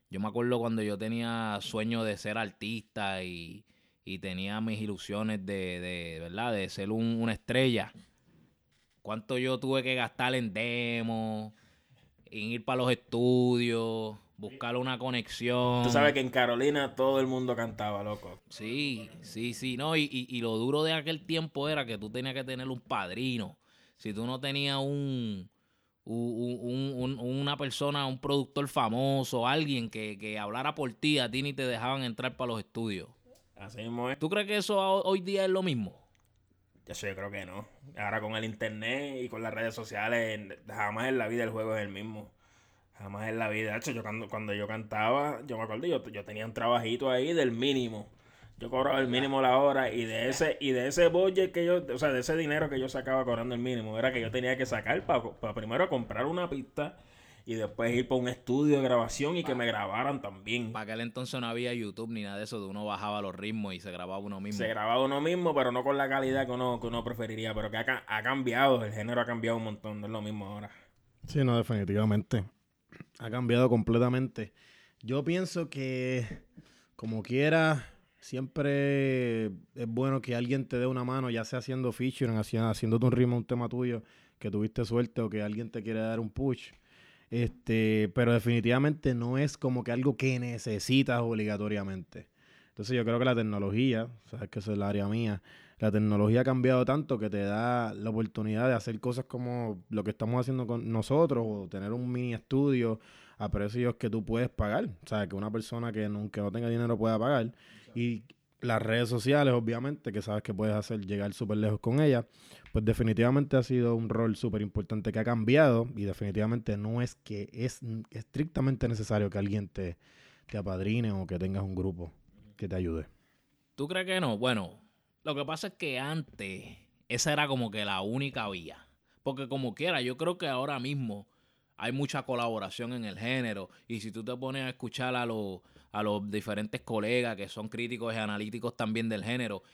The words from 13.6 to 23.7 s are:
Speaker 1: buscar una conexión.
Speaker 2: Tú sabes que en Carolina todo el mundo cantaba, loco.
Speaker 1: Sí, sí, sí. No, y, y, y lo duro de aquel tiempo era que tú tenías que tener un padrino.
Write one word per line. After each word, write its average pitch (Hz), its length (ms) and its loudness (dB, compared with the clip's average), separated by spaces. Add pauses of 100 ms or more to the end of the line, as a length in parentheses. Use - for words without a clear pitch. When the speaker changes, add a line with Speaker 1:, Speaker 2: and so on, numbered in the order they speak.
Speaker 1:
buscar 120 400 -6
una 127 220 -2
conexión. 123 840 2
Speaker 2:
Tú 120 80 4
sabes 143 240 6
que 135 60 2
en 127 100 -2
Carolina 131 640 2
todo 135 260 4
el 131 60 2
mundo 127 280 0
cantaba, 107 480 -2
loco. 101 460 -8
Speaker 1:
Sí, 123 600 -6 (100)
sí, 117 320 -6
sí. 127 240 -6
No, 151 200 0
y, 147 140 4
y, 127 240 -4
y 120 60 -4
lo 113 160 0
duro 135 260 2
de 160 120 0
aquel 156 320 -4
tiempo 160 420 -2
era 151 160 0
que 113 140 -6
tú 107 100 -8
tenías 127 260 -6
que 135 80 -6
tener 127 260 -8
un 127 120 -6
padrino. 110 800 -4 (380)